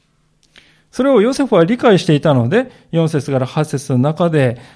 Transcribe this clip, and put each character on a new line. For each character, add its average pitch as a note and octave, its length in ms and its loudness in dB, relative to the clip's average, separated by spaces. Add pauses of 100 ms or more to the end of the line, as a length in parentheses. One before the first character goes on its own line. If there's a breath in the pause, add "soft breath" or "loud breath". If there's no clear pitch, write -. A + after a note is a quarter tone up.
(920 soft breath)
そ - 100 -6
れ C4+ 80 2
を A#3+ 140 4
ヨ B3+ 100 0
セ C4+ 140 -2
フ G#3+ 80 0
は E3+ 80 4
理 A3 160 0
解 A3 180 4
し - 80 -2
て E3 80 2
い C#3+ 80 2
た D3+ 140 2
の A#2+ 140 0
で、 B3+ 200 -2 (220 loud breath)
四 D#3+ 180 0
節 D3 220 -4
か C3+ 80 -2
ら B2+ 80 -2
八 D#3 180 -4
節 C3+ 280 -6
の B2+ 40 0
中 D#3 320 0
で、 C3+ 300 0 (160 loud breath)